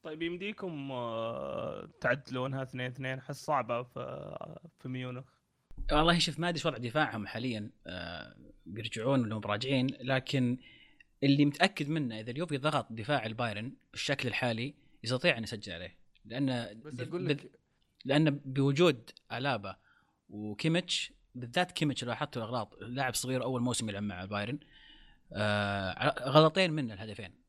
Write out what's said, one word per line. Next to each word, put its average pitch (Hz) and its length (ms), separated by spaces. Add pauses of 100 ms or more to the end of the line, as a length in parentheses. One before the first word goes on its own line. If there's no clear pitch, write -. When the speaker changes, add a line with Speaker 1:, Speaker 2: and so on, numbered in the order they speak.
Speaker 1:
طيب، 160 180
يمديكم، 170 680
آه، 113 960 (120)
تعدلونها 131 640
اثنين 127 220
اثنين؟ 131 320
أحس - 280
صعبة 123 380
في، 131 720 (220)
في 131 100
ميونخ. 127 340 (680)
Speaker 2:
والله 165 280
شوف، 151 200
ما 175 100
أدري 170 80
إيش 135 80
وضع 143 120
دفاعهم 113 500
حاليًا، 113 440 (160)
آه، 85 480 (300)
بيرجعون 113 560
ولا 110 140
مراجعين، 120 520
لكن 127 680 (680)
اللي 143 220
متأكد 147 440
منه 131 300
إذا 117 120
اليوفي 151 260
ضغط 139 340
دفاع 117 340
البايرن 110 480 (180)
بالشكل - 380
الحالي 120 460 (280)
يستطيع 123 340
أن 113 60
يسجل 104 300
عليه، 90 240 (280)
لأن 117 600
Speaker 3:
بس 151 80
Speaker 2:
دف-، 123 140
Speaker 3:
أقول 175 200
Speaker 2:
بال-، 151 40
Speaker 3:
لك - 200 (540)
Speaker 2:
لأن 147 240
بوجود 139 800 (220)
ألابا 113 440 (540)
وكيميتش، 107 840 (220)
بالذات 127 360
كيميتش 143 320
لو 120 60
لاحظت 127 280
الأغلاط، 110 440
لاعب 123 320
صغير 127 300
أول 123 180
موسم 113 280
يلعب 101 140
مع 92 200
البايرن، 104 360 (720)
آه، 104 960
غلطين 156 420
منه 135 220
الهدفين 101 400 (160)